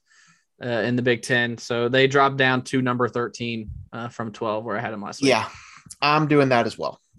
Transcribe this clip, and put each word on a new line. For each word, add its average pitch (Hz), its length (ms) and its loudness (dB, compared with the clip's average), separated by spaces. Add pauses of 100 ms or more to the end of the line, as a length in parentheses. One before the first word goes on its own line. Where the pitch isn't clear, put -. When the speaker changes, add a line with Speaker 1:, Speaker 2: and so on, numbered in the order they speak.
(640)
Speaker 1:
uh, 123 60 -10
in 120 280 -2
the 123 60 0
Big 120 200 0
Ten. 120 340 0
So 120 320 -2
they 131 200 4
dropped 135 280 2
down 131 280 2
to 131 180 -2
number 123 260 0
thirteen, 117 640 -6 (220)
uh, 117 160 -10
from 113 240 -10
twelve, 110 320 -6
where 107 120 -6
I 117 40 -6
had 113 120 -6
them 101 100 -10
last - 200 -10
week. 139 60 2
Speaker 2:
Yeah, 110 200 2 (540)
I'm 151 240 4
doing 143 220 4
that 117 180 4
as 104 100 -8
well. 73 240 -10 (180)